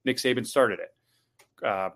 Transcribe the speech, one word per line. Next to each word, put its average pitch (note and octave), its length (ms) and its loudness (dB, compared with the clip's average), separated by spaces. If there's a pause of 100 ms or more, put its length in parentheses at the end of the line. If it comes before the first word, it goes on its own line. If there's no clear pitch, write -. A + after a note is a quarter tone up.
Nick B2+ 140 0
Saban B2 280 0
started A#2 340 2
it. - 140 -12 (680)
Uh, F#2+ 360 -2